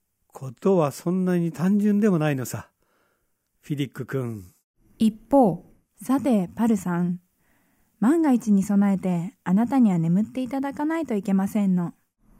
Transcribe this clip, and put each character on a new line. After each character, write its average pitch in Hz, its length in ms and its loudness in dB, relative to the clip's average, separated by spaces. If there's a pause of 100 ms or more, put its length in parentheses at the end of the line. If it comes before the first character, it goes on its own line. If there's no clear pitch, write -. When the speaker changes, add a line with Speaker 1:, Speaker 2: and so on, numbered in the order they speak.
(260)
Speaker 1:
こ 131 260 -14
と 190 240 2
は 151 160 2
そ - 180 -6
ん 185 140 0
な 180 140 2
に 170 140 -2
単 190 260 0
純 208 220 2
で 214 100 2
も 170 80 2
な 151 120 0
い 139 60 0
の 127 80 -4
さ、 - 240 -12 (920)
フ - 100 -8
ィ 139 40 -6
リ 135 100 -4
ッ - 60 -14
ク 123 120 -12
君。 113 480 -8 (460)
Speaker 2:
一 220 160 2 (160)
方、 220 340 4 (380)
Speaker 3:
さ 269 180 -2
て、 214 340 0
パ 226 120 0
ル 226 100 4
さ 175 240 -2
ん。 175 200 -2 (800)
万 302 220 2
が 302 120 2
一 226 200 2
に 196 100 4
備 202 320 2
え 180 40 -2
て、 180 440 -4
あ 180 120 0
な 226 120 2
た 277 120 0
に 226 120 6
は 175 80 2
眠 170 240 2
っ - 40 0
て 254 160 -8
い 247 60 -6
た 269 120 -6
だ 277 140 -6
か 294 100 -6
な 320 140 -2
い 320 80 -6
と 233 80 -6
い 196 80 -4
け 196 100 -4
ま 196 160 0
せ 208 180 -2
ん 185 80 2
の。 175 200 -2 (440)